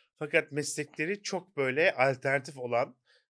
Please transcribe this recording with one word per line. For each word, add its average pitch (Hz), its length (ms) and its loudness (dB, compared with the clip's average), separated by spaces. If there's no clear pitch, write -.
fakat 156 320 0
meslekleri 151 720 -4
çok - 360 -6
böyle 139 380 2
alternatif 135 640 0
olan 120 380 0